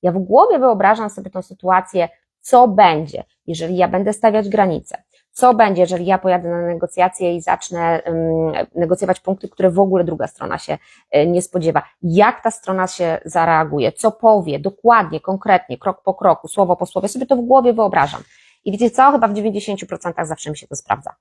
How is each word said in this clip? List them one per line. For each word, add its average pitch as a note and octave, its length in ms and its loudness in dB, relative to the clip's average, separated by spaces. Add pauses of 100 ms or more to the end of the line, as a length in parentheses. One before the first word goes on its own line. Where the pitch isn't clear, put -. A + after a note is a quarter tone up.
Ja F3+ 100 0
w F3+ 60 -4
głowie C#4 400 2
wyobrażam G#3+ 520 2
sobie F#3+ 200 -16
tą F#3 120 -10
sytuację, F#3 640 -2 (320)
co B3 280 6
będzie, E3+ 560 2 (220)
jeżeli E3 300 -6
ja F3+ 120 2
będę F#3+ 240 -2
stawiać G#3+ 360 0
granice. G3 540 -2 (300)
Co B3 220 4
będzie, G3+ 280 2
jeżeli F3 240 -2
ja F#3+ 120 2
pojadę F3+ 300 -2
na F3 140 -4
negocjacje F3 720 -2
i E3+ 40 -6
zacznę, E3+ 680 -2
ym, E3 440 -2 (220)
negocjować F3+ 460 -2
punkty, - 280 -6
które F#3+ 220 0
w E3+ 80 -2
ogóle F#3+ 260 2
druga E3 220 -6
strona - 320 -10
się, D3+ 200 -8 (380)
y, D3 100 4
nie F3 160 0
spodziewa? D#3+ 400 -2 (200)
Jak G3+ 400 2
ta A3+ 80 -2
strona F#3+ 360 -4
się E3+ 380 -4
zareaguje? D#3+ 680 0
Co G#3+ 200 0
powie? G3 460 2
Dokładnie, G3 600 0
konkretnie, F#3+ 580 -2
krok - 240 -6
po F#3 120 -2
kroku, E3+ 340 0
słowo F3+ 280 0
po F3+ 100 -6
słowie. F#3+ 220 -6
Sobie B3+ 180 -8
to C4 100 2
w B3 40 -2
głowie B3 320 4
wyobrażam. F#3+ 500 0 (420)
I G3 80 -2
wiecie A3+ 180 2
co? C4+ 220 4
Chyba A#3 160 2
w G#3 40 -2
dziewięćdziesięciu G3+ 540 -6
procentach E3 400 -8
zawsze D#3 240 -12
mi D3 60 -10
się - 100 -20
to C#3+ 100 -14
sprawdza. - 440 -6